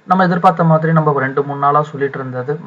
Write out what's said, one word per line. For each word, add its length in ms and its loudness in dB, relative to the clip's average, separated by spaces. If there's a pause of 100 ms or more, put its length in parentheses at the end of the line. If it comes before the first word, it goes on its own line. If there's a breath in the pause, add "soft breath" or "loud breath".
நம்ம 180 2
எதிர்பார்த்த 420 2
மாதிரி 280 2
நம்ம 180 2
ஒரு 100 0
ரெண்டு 220 -2
மூணு 160 -8
நாளா 260 2
சொல்லிட்டு 300 -4
இருந்தது, 320 -6 (160)